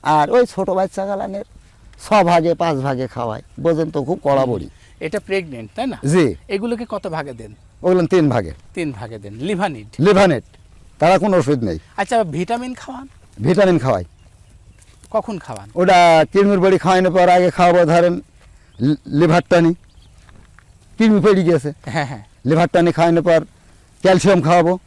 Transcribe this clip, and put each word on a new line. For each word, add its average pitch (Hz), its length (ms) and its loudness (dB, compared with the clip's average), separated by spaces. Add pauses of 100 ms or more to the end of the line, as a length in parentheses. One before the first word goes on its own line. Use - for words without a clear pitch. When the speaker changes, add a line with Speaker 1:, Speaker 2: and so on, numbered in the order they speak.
(160)
Speaker 1:
আর 151 180 2
ওই 247 80 4 (100)
ছোট 190 160 -6 (100)
বাচ্চা 190 320 -4
গালানের 202 360 -10 (580)
ছ - 20 -20 (240)
ভাগে, 170 220 2 (100)
পাঁচ 160 140 -2 (100)
ভাগে 131 280 -4
খাওয়ায়। 117 300 -8 (200)
বোঝেন 151 300 0
তো, 151 40 -2 (100)
খুব 175 180 -4
কড়া 139 180 2
Speaker 2:
হুম। 127 80 -4
Speaker 1:
বড়ি। 92 160 -8 (380)
Speaker 2:
এটা 160 120 -6 (100)
প্রেগনেন্ট, 151 480 -8
তাই 247 160 -6
না? - 60 -12 (140)
Speaker 1:
জি। 175 120 2 (300)
Speaker 2:
এগুলোকে 233 300 -8 (100)
কত 202 100 -12 (120)
ভাগে 143 240 -12
দেন? 107 120 -20 (320)
Speaker 1:
ওগুলো 180 180 2 (100)
তিন 180 120 4 (100)
ভাগে। 92 180 -4 (240)
Speaker 2:
তিন 165 120 -6 (100)
ভাগে 113 260 -16
দেন। 101 100 -16 (140)
লিভানিড? 170 400 -6 (180)
Speaker 1:
লিভানেট, 185 380 2 (560)
তারা 175 220 2
কোনো 202 180 0
ওষুধ 131 280 -2
নেই। 80 100 -6 (220)
Speaker 2:
আচ্ছা, 202 160 -2 (200)
ভিটামিন 240 360 -6 (100)
খাওয়ান? 262 240 -16 (400)
Speaker 1:
ভিটামিন 180 380 4
খাওয়াই। 101 200 -2 (1080)
Speaker 2:
কখন 214 220 -6 (100)
খাওয়ান? 107 220 -16 (120)
Speaker 1:
ওটা 185 180 4 (340)
কৃমির 202 320 2
বড়ি 190 200 2
খাওয়ানোর 185 320 2
পর 180 100 4 (100)
আগে 180 200 2
খাওয়াবো 175 260 4 (100)
ধরেন 175 220 2 (720)
লি-, 147 160 -2 (180)
লিভার 165 300 2
টনি, 170 220 4 (1200)
কৃমি 214 280 2
পড়ে 196 260 2
গেছে। 147 200 0 (240)
Speaker 2:
হ্যাঁ, 147 160 -4
হ্যাঁ। 107 120 -14 (260)
Speaker 1:
লিভার 160 260 2
টনি 170 240 2
খাওয়ানোর 170 300 2
পর 165 120 4 (640)
ক্যালসিয়াম 185 420 4
খাওয়াবো। 170 260 2 (140)